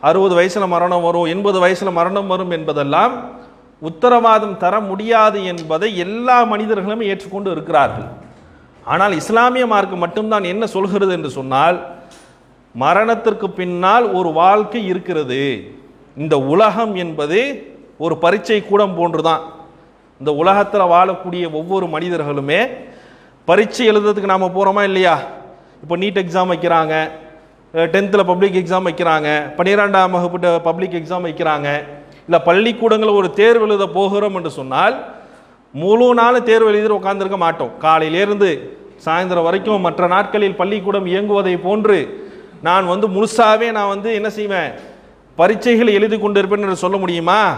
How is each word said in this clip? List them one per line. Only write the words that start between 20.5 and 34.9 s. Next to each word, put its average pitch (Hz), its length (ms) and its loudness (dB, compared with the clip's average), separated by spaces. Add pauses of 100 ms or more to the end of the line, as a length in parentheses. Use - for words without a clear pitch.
வாழக்கூடிய 180 680 2
ஒவ்வொரு 175 360 -4
மனிதர்களுமே 156 800 -2 (800)
பரீட்சை 214 460 2
எழுதுறதுக்கு 208 340 2
நாம 190 220 0
போறோமா 196 360 0
இல்லையா? 180 360 2 (640)
இப்போ 165 140 -6
நீட் 196 280 -2
எக்ஸாம் 180 260 0
வைக்கிறாங்க, 160 580 0 (680)
அஹ், 165 40 0
டென்த்தில் 190 460 2
public 180 300 2
exam 185 320 0
வைக்கிறாங்க, 151 720 0
பன்னிரெண்டாம் 196 540 2
வகுப்பு 175 280 -2
ட-, 170 200 2
public 170 340 -2
exam 175 320 -6
வைக்கிறாங்க, 147 600 -2 (440)
இல்ல 165 160 4
பள்ளிக்கூடங்கள்ல 214 720 2
ஒரு 185 160 2
தேர்வு 220 360 4
எழுத 202 200 0
போகிறோம் 196 480 -2
என்று 170 160 -6
சொன்னால், 147 540 -2 (680)